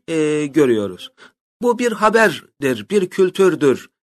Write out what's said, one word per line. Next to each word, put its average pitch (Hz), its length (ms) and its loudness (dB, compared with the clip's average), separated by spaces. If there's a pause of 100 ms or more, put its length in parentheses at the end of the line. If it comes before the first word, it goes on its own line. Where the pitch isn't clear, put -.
e, 151 380 -2
görüyoruz. 117 640 0 (520)
Bu 240 160 0
bir 240 140 -2
haberdir, 160 960 0
bir 180 200 0
kültürdür 170 800 0 (160)